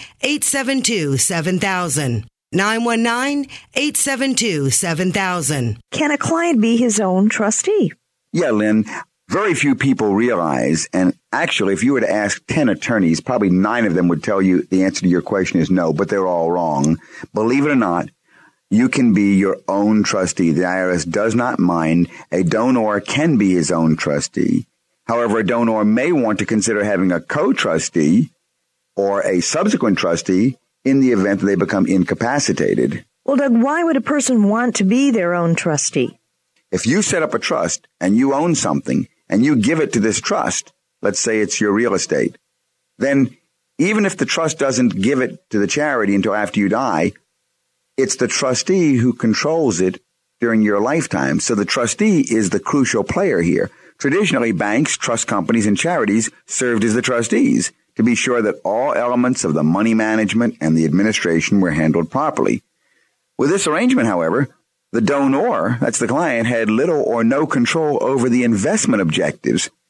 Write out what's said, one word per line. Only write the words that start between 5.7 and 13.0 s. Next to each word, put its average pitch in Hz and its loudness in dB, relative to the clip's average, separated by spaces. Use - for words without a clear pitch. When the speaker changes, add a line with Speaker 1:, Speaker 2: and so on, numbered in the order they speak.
Speaker 2:
Can 302 -2
a 285 0
client 330 0
be 226 2
his 226 0
own 190 2
trustee? 220 0
Speaker 3:
Yeah, 156 0
Lynn. 107 2
Very 196 0
few 143 2
people 113 2
realize, 80 0
and 92 0
actually, 120 -2
if 98 -2
you 139 2
were 127 2
to 110 0
ask 101 -2
ten 151 0
attorneys, 95 0